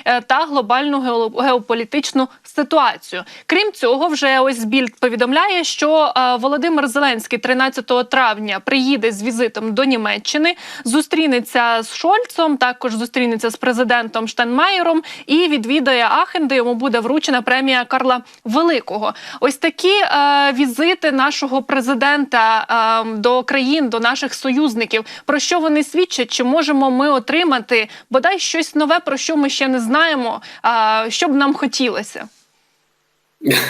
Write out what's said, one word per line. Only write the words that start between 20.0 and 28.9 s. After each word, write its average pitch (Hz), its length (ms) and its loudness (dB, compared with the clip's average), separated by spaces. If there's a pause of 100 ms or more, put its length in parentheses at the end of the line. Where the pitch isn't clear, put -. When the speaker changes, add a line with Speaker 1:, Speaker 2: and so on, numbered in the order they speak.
Speaker 1:
е, 285 520 2
візити 294 580 0
нашого 269 520 0
президента, 254 1000 0 (400)
е, 226 120 -6
до 247 260 2
країн, 277 460 0
до 226 100 -2
наших 247 340 -2
союзників, 233 720 -2 (200)
про 294 140 0
що 349 200 0
вони 302 240 2
свідчать? 294 480 -2
Чи - 120 -2
можемо 277 480 2
ми 269 180 2
отримати 262 800 0 (200)
бодай 320 300 2
щось - 360 -4
нове, 302 240 2